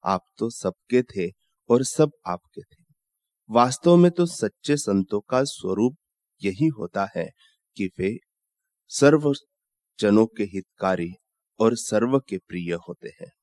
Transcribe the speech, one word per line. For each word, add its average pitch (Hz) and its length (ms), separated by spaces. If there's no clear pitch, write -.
आप 92 160
तो 117 120
सबके 120 520
थे 95 300
और 123 140
सब 151 260
आपके - 360
थे। - 220
वास्तव 127 460
में 175 140
तो 175 160
सच्चे 143 500
संतों 101 440
का 127 240
स्वरूप 110 520
यही 98 220
होता 101 500
है 82 140
कि 95 220
वे 98 180
सर्व 147 440
जनों 107 260
के 110 180
हितकारी 92 680
और 113 160
सर्व 120 440
के 98 180
प्रिय 87 360
होते - 340
हैं। - 220